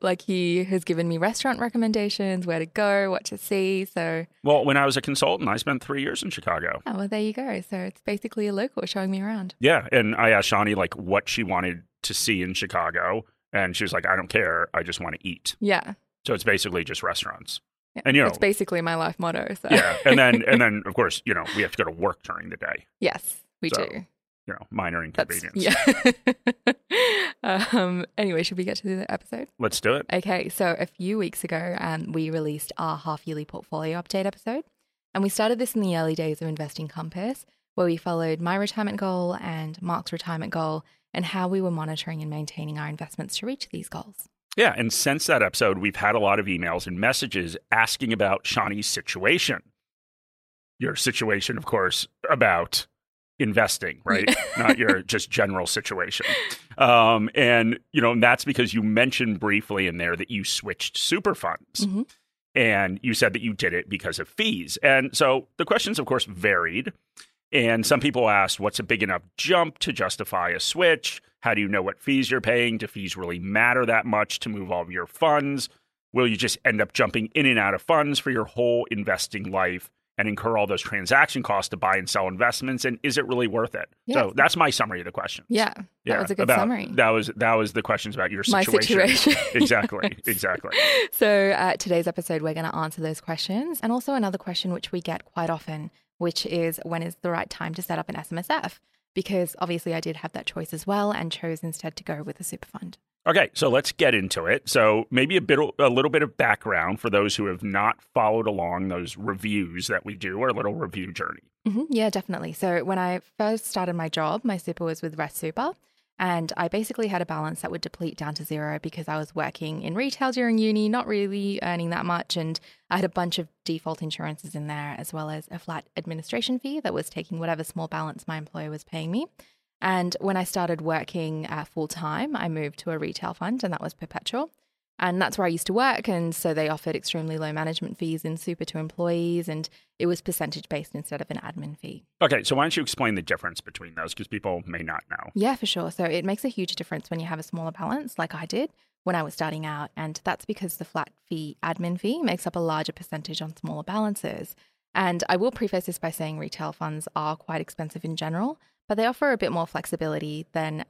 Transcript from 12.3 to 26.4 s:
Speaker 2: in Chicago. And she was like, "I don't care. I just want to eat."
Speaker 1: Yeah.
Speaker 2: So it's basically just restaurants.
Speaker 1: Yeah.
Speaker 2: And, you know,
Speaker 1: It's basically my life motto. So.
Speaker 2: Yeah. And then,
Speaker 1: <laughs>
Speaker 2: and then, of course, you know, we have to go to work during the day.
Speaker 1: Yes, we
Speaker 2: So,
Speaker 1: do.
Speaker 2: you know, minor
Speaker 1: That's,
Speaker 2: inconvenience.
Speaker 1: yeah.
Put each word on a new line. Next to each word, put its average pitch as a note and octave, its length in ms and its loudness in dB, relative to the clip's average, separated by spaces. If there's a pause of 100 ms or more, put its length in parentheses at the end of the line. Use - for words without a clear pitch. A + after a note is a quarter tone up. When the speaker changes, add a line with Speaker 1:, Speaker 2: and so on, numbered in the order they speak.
Speaker 2:
in F#2 140 -4
Chicago. F2 720 -2 (260)
And F#2 240 0
she A2 80 0
was F2+ 80 -2
like, F2 140 0
"I F#2+ 100 4
don't F#2 120 -4
care. E2+ 440 2
I E2+ 100 0
just E2 180 -6
want E2 200 -6
to G2 80 -8
eat." - 320 -6
Speaker 1:
Yeah. G3+ 320 0 (340)
Speaker 2:
So B2 60 0
it's F#2+ 120 -2
basically F#2 400 2
just - 180 -6
restaurants. - 580 -4 (360)
Speaker 1:
Yeah. - 100 -8
Speaker 2:
And, C#3 100 6
you C#3+ 60 8
know, A#2+ 60 6
Speaker 1:
It's E2+ 100 0
basically G3 420 0
my E3 140 -2
life E3 240 -2
motto. F3 420 -4
So. - 100 -8
Speaker 2:
Yeah. - 260 6 (100)
And C3+ 120 10
then, B2 260 8
Speaker 1:
<laughs> - 40 4
Speaker 2:
and B2+ 100 8
then, G#2+ 280 4
of G2 80 -6
course, G2 320 2
you A2 80 2
know, E2 100 0 (100)
we G#2 80 0
have F#2 100 -2
to G#2+ 120 0
go D#2+ 60 0
to E2 40 -10
work F2 280 0
during E2+ 260 -10
the F2 80 -10
day. - 300 -6 (140)
Speaker 1:
Yes, - 420 -4 (180)
we E3 100 -4
Speaker 2:
So, - 160 -2
Speaker 1:
do. - 200 -12 (400)
Speaker 2:
you F#2+ 80 -8
know, - 160 -14
minor E2+ 400 -2
Speaker 1:
That's, F2 320 -2
Speaker 2:
inconvenience. - 340 0 (480)
Speaker 1:
yeah. - 480 0